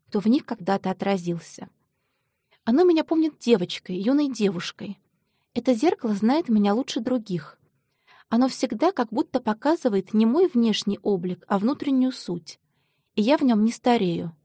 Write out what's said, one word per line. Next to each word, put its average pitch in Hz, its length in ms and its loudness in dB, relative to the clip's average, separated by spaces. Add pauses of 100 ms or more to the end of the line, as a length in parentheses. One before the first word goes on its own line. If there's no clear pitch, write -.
кто 208 140 -2
в 202 60 0
них 262 180 2
когда-то 190 440 -4
отразился. 180 800 -4 (960)
Оно 277 200 4
меня 330 200 4
помнит 320 360 0
девочкой, 180 580 0
юной 269 320 0
девушкой. 196 720 -4 (540)
Это 247 200 0
зеркало 233 400 0
знает 240 340 0
меня 208 260 2
лучше 247 280 -4
других. 214 580 -6 (680)
Оно 247 180 2
всегда 262 440 -2
как 247 180 -4
будто 262 320 -4
показывает 214 720 -2
не 214 120 4
мой 320 220 2
внешний 214 540 0
облик, 180 460 -4
а 196 120 0
внутреннюю 262 520 0
суть. - 480 -10 (560)
И 214 60 2
я 269 160 4
в - 40 -6
нём 226 240 4
не 233 60 2
старею, 180 600 0 (140)